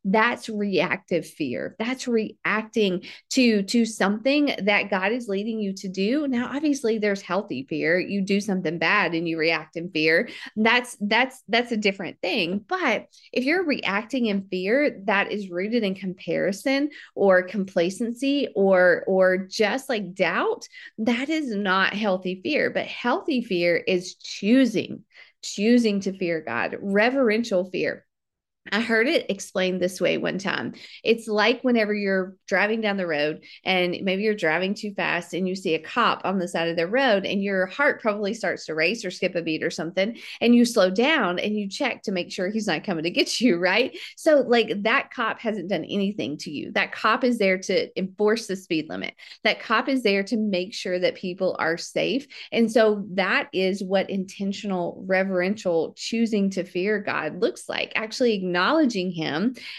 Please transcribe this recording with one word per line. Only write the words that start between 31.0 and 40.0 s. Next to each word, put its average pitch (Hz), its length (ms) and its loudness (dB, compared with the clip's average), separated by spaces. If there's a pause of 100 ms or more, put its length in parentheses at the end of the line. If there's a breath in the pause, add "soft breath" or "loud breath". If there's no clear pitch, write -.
It's 226 240 0
like 214 360 2
whenever 220 320 2
you're 196 400 0 (120)
driving 208 320 2
down 208 160 0
the 185 120 -2
road 151 360 -2 (200 loud breath)
and 180 400 0
maybe 190 180 0
you're 214 140 0
driving 185 400 0
too 208 180 -8
fast 170 400 -2
and 180 160 -2
you 190 60 -4
see 190 180 -2
a 156 80 0
cop 208 440 0
on 190 120 0
the 180 100 -2
side 170 200 -2
of 170 100 -2
the 170 80 0
road 214 400 2
and 202 160 -2
your 196 240 0
heart 277 380 -2
probably 208 320 -2
starts 180 320 -4
to 156 80 -6
race 185 280 0
or 185 60 -6
skip 180 240 -2
a 170 80 -2
beat 156 220 -2
or 165 80 0
something, 190 440 -2 (260 loud breath)